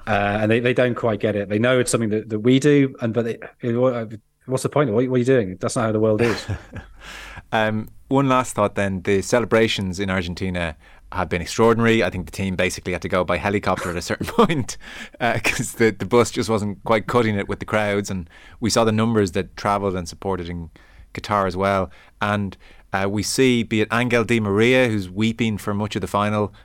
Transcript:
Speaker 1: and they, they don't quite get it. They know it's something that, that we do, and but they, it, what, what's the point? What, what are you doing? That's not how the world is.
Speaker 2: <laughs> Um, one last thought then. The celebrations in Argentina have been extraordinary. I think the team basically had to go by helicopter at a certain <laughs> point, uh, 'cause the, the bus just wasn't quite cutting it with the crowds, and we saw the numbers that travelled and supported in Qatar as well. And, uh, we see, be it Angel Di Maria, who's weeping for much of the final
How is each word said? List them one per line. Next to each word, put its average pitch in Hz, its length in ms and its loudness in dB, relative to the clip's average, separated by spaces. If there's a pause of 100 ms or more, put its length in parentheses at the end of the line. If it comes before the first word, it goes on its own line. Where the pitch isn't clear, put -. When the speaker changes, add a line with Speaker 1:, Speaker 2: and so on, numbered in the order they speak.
Speaker 1:
and 104 440 0
they, 113 100 2
they 123 120 0
don't 123 220 2
quite 110 260 -2
get 107 160 0
it. 98 120 -4
They 104 100 0
know 123 200 2
it's 120 120 0
something 113 200 0
that, 110 180 -2
that 107 120 -4
we 127 180 6
do, 139 420 4
and 117 120 -2
but 113 120 0
they, 113 140 -6 (220)
it, 120 140 -2
what, 120 380 0 (340)
what's 127 160 -2
the 135 60 -2
point? 147 220 2
What, 123 180 2
what 127 80 0
are - 20 4
you 120 60 2
doing? 117 360 2
That's - 160 -4
not 117 100 0
how 110 60 0
the 107 80 0
world 110 220 2
is. 110 280 0
Speaker 2:
<laughs> 92 60 -4 (960)
Um, 107 360 0 (200)
one 135 200 4
last 127 260 2
thought 101 200 2
then. 95 280 -2
The 98 200 2
celebrations 101 800 0
in 98 100 -2
Argentina 87 640 -4 (360)
have 90 160 -4
been 87 120 -2
extraordinary. 113 600 2
I 92 80 0
think 90 160 -8
the - 60 -16
team 95 240 -4
basically 92 360 -2
had 85 100 -6
to 92 60 -8
go 92 140 0
by 87 140 0
helicopter 98 520 -2
at 82 80 -6
a 87 60 -6
certain - 240 -6
<laughs> - 200 4
point, 143 300 -4 (440)
uh, 117 220 0
'cause - 320 -4
the, 113 160 4
the 104 160 -6
bus 120 260 4
just 117 180 -4
wasn't 104 320 -2
quite 110 240 0
cutting 110 320 0
it 98 100 -4
with 95 120 -6
the - 40 -10
crowds, 104 460 -2
and 92 180 -8 (300)
we 117 100 -2
saw 120 140 4
the 110 80 4
numbers 110 420 2
that 92 240 -6
travelled 101 380 0
and 90 140 -6
supported 92 400 -8
in 85 220 -10 (480)
Qatar 101 280 0
as 90 100 -4
well. 95 340 0 (300)
And, 104 360 -2 (360)
uh, 98 180 0
we 104 120 -2
see, 123 400 2
be 107 180 0
it 107 120 0
Angel 120 320 2
Di 117 160 0
Maria, 117 480 4
who's 101 220 -2
weeping 110 480 -2
for 104 160 -4
much 104 220 -4
of - 60 -2
the - 40 -4
final 104 460 -2 (120)